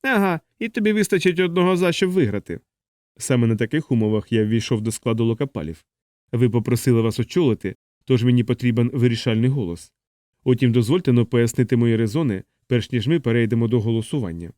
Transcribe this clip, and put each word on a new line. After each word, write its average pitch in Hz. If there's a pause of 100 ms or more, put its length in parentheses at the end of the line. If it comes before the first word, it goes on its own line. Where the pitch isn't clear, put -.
"Ага, 202 (200)
і 226
тобі 214
вистачить 185
одного 180
за, 175
щоб 180
виграти". 107 (580)
Саме 120
на 113
таких 120
умовах 110
я 110
ввійшов 110
до 113
складу 113
локапалів. 113 (460)
Ви 123
попросили 117
вас 113
очолити, 117 (300)
тож 123
мені 123
потрібен 120
вирішальний 120
голос. 101 (500)
Утім, 127
дозвольте 123
но 120
пояснити 117
мої 117
резони, 113 (240)
перш 117
ніж 117
ми 165
перейдемо 117
до 117
голосування. 107